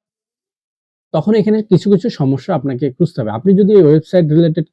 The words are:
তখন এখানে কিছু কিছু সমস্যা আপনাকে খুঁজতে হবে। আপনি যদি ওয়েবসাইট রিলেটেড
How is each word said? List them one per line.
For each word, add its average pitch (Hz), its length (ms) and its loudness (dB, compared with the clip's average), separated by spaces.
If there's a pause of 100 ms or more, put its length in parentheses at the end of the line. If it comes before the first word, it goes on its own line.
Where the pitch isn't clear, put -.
(1120)
তখন 185 240 -2
এখানে 214 280 0
কিছু 202 280 0
কিছু 208 180 0
সমস্যা 139 460 -4
আপনাকে 135 360 -6
খুঁজতে 160 300 -4
হবে। 107 100 -6
আপনি 120 220 0
যদি 202 220 2
ওয়েবসাইট 160 500 2
রিলেটেড 160 480 0